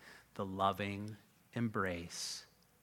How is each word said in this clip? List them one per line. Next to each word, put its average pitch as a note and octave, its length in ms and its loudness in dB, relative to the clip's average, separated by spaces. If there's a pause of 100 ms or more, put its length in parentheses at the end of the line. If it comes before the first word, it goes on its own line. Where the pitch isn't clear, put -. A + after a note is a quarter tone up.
(340)
the G#2 100 -2
loving G2 720 2 (380)
embrace F#2+ 920 0 (380)